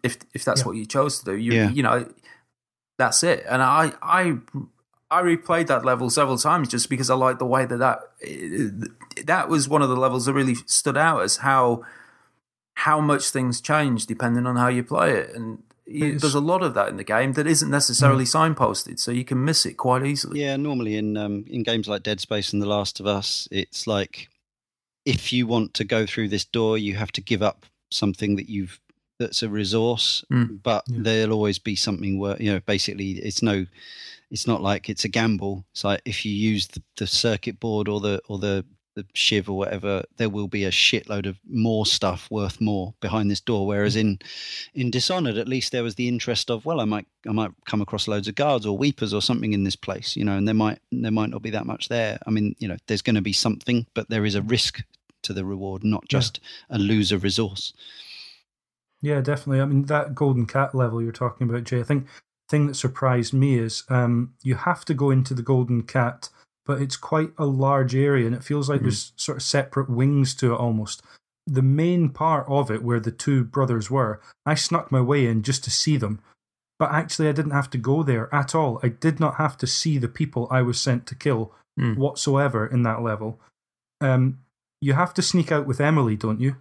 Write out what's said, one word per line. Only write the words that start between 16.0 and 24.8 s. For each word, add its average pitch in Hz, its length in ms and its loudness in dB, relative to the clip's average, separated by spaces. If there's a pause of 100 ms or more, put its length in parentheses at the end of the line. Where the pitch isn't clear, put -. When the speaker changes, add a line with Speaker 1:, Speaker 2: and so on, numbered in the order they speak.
Speaker 2:
It's 147 140 0
Speaker 1:
there's 143 140 2
a 143 40 4
lot 175 240 2
of 139 100 0
that 101 160 2
in 95 80 -8
the 98 60 -8
game 123 300 2
that 147 140 0
isn't 156 220 4
necessarily 135 560 4
Speaker 2:
Mm. 156 300 4
Speaker 1:
signposted, - 440 0
so - 120 -2
you 123 140 -2
can 135 200 0
miss 156 200 2
it - 120 -6
quite 127 280 2
easily. 143 360 -2
Speaker 3:
Yeah, 139 160 0
normally 127 400 -2
in, 107 200 -2
um, 104 300 -4
in 120 160 -4
games 110 240 0
like 104 160 -4
Dead 104 160 -2
Space 104 340 -4
and 104 80 0
The 101 60 0
Last 104 320 0
of 98 80 -8
Us, 101 440 -2
it's - 360 -6
like, 101 420 -4 (760)